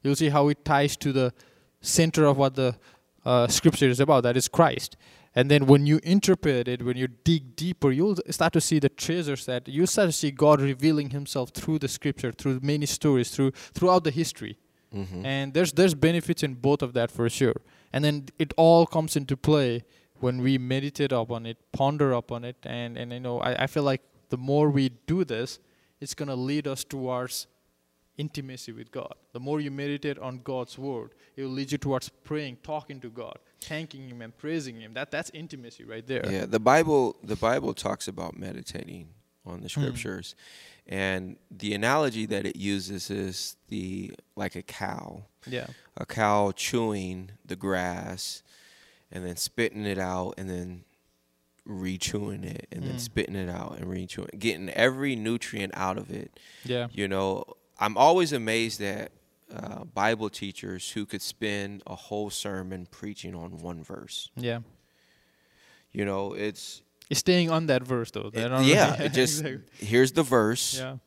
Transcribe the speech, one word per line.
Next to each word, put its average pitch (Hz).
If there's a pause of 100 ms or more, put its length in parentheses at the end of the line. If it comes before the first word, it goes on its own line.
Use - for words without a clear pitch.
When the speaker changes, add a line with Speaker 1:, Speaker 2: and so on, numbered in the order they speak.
Speaker 1:
You'll 139
see 156
how 147
it 147
ties 143
to 143
the 131 (480)
center 160
of 139
what 135
the, 127 (480)
uh, 123
scripture 139
is 123
about, 139
that 120
is 127
Christ. - (400)
And 135
then 143
when 143
you 151
interpret 160
it, 123
when 123
you 127
dig 131
deeper, 151
you'll 180 (140)
start 160
to 160
see 156
the 139
treasures 156
that, 123
you'll 147
start 202
to 156
see 147
God 147
revealing 139
himself 139
through 156
the 135
scripture, -
through 131
many 147
stories, 135
through, 135 (220)
throughout 180
the 151
history. 123 (380)
Speaker 2:
Mm-hmm. 92
Speaker 1:
And 139
there's, 165
there's 175
benefits 160
in 139
both 139
of 123
that 120
for 117
sure. - (320)
And 139
then 147 (120)
it 147
all 165
comes 160
into 139
play 127 (360)
when 127
we 135
meditate 135
upon 117
it, 113 (160)
ponder 143
upon 120
it. 123
And, 120
and, 120
you 123
know, 123
I, 127
I 135
feel 147
like 135 (280)
the 127
more 143
we 135 (160)
do 175
this, 120 (400)
it's 139
gonna 143
lead 143
us 135
towards 127 (720)
intimacy 135
with 117
God. - (200)
The 120
more 143
you 143
meditate 143
on 127
God's 127
word, 127 (240)
it 135
will 131
lead 135
you 147
towards 135
praying, 147
talking 147
to 120
God, 117 (240)
thanking 151
him 120
and 113
praising 143
him. 110
That, 135
that's 156
intimacy 135
right 113
there. 127
Speaker 2:
Yeah, 95
the 110
Bible, 139
the 107
Bible 127
talks -
about 90
meditating - (360)
on 90
the 98
Speaker 1:
Hmm. 147
Speaker 2:
scriptures. 113 (540)
And 95 (160)
the 101
analogy 113
that 101
it -
uses 98
is 98 (120)
the, 95 (220)
like -
a 90
cow. - (200)
Speaker 1:
Yeah. 123 (280)
Speaker 2:
A -
cow 104
chewing 95 (140)
the 95
grass 90 (720)
and 90
then 87
spitting 107
it 101
out, 92
and 95
then 90 (840)
re-chewing 98
it, -
and -
then 131
Speaker 1:
Mm. 123
Speaker 2:
spitting 113
it 92
out -
and 90
re-chewing 92
it, 101
getting 95
every 131
nutrient 110
out 95
of 101
it. - (240)
Speaker 1:
Yeah. 123
Speaker 2:
You 101
know, 95 (360)
I'm 101
always 160
amazed 113
at, 104 (420)
uh, -
Bible 107
teachers 98
who 104
could 101
spend 101
a 92
whole 104
sermon 95
preaching 98
on 85
one 82
verse. -
Speaker 1:
Yeah. 117 (1300)
Speaker 2:
You 101
know, 98
it's - (280)
Speaker 1:
It's 143
staying 180
on 160
that 127
verse, 123
though. 101
They 113
Speaker 2:
It, 120
Speaker 1:
don't 131
Speaker 2:
yeah, 156
Speaker 1:
really 147
<laughs> -
Speaker 2:
it 139
just, 151
Speaker 1:
Exactly. 135
Speaker 2:
here's 127
the 165
verse, 123
Speaker 1:
Yeah. 131